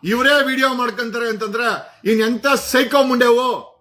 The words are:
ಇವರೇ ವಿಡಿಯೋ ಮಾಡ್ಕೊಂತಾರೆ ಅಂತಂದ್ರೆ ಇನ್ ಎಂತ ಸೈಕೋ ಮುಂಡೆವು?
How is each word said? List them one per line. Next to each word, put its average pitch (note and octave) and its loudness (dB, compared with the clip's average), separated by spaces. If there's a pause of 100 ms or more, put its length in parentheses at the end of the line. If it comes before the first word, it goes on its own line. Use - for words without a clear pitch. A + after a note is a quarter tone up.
ಇವರೇ B3+ 2
ವಿಡಿಯೋ C4 0
ಮಾಡ್ಕೊಂತಾರೆ A#3 -6
ಅಂತಂದ್ರೆ A3 -6 (400)
ಇನ್ A3 2
ಎಂತ A#3 -2
ಸೈಕೋ C4+ 2
ಮುಂಡೆವು? B3 2